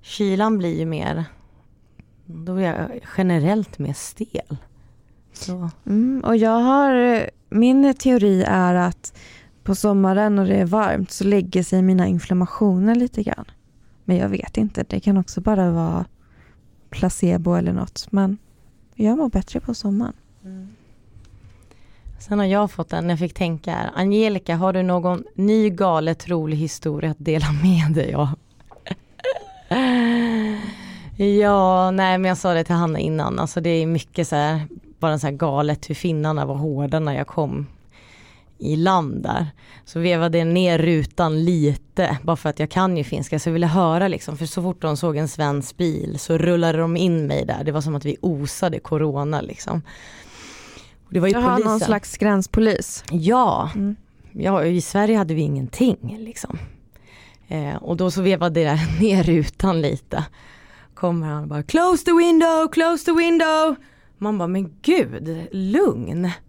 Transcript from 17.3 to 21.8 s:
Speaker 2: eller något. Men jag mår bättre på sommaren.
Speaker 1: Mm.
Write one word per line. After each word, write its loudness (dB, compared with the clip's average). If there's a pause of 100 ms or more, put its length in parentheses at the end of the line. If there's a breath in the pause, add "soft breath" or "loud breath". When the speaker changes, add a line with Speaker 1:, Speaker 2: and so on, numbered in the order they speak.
Speaker 2:
eller 0
något. -8
Men 0 (580)
jag 2
mår 0
bättre -4
på -6
sommaren. -4 (300)
Speaker 1:
Mm. -16 (1500 soft breath)